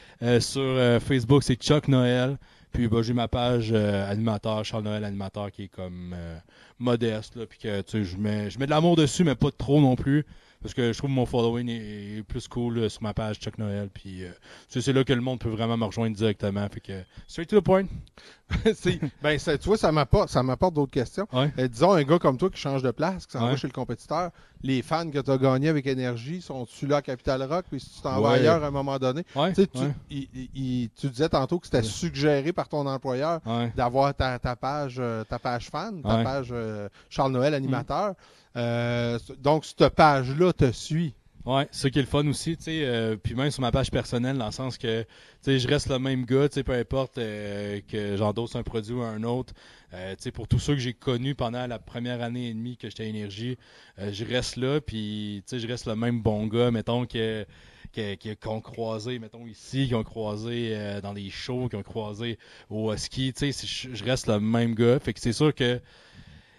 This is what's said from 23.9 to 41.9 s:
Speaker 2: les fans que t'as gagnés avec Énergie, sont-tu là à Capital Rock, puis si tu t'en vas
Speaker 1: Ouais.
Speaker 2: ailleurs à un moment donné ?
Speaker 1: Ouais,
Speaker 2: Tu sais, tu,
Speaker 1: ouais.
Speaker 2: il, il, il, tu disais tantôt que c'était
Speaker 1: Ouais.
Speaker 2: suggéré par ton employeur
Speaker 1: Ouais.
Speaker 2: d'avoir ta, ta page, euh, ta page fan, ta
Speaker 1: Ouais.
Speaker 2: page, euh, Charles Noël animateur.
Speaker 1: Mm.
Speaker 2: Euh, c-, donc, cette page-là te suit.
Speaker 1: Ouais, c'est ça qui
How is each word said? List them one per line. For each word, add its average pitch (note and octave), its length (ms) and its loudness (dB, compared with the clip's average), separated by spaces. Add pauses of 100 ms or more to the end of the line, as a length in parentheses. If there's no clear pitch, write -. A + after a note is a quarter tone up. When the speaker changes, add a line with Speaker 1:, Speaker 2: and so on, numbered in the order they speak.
Speaker 2:
les C3 180 2
fans E3 280 -2
que C#3+ 100 -2
t'as C3+ 180 2
gagnés C3 300 4
avec D3 180 2
Énergie, C3 560 -2
sont-tu C3+ 460 -8
là D3 100 4
à C#3+ 40 2
Capital C3+ 420 -2
Rock, E3 260 -2
puis C3+ 120 -8
si - 140 -18
tu - 60 -18
t'en C3 200 0
vas C#3 100 6
Speaker 1:
Ouais. B2+ 80 6
Speaker 2:
ailleurs D#3 240 6
à D3 40 -2
un C#3+ 40 -4
moment C#3 280 -2
donné ? C3 240 0 (120)
Speaker 1:
Ouais, D3+ 180 2
Speaker 2:
Tu G3 100 6
sais, F#3 40 6
tu, B2+ 120 -8
Speaker 1:
ouais. C#3 120 0 (180)
Speaker 2:
il, C#3 240 -8
il, B2+ 220 -10
il, B2+ 420 -2
tu C#3+ 120 -4
disais C3 180 0
tantôt D#3+ 320 0
que - 60 -10
c'était - 140 0
Speaker 1:
Ouais. A2+ 40 2
Speaker 2:
suggéré C#3+ 720 2
par C#3 160 -4
ton D3 180 -2
employeur C3+ 580 -2
Speaker 1:
Ouais. A#2 300 0
Speaker 2:
d'avoir C3+ 400 2
ta, B2+ 240 -2
ta B2 160 -2
page, C#3 420 -4
euh, A2+ 280 -4
ta B2 140 -6
page B2 300 -4
fan, F3+ 320 -8
ta A2 180 2
Speaker 1:
Ouais. A#2 40 2
Speaker 2:
page, C3+ 280 -2
euh, A2 360 -6 (220)
Charles C3+ 240 0
Noël C3 200 2
animateur. C#3 580 -2
Speaker 1:
Mm. F3+ 40 -10 (400)
Speaker 2:
Euh, A#2+ 640 0
c-, - 200 -14
donc, C#3+ 260 4
cette - 240 4
page-là D3 640 6
te B2+ 180 4
suit. D3+ 420 -2 (320)
Speaker 1:
Ouais, C3+ 260 2
c'est - 120 -6
ça C#3 60 2
qui C#3 100 2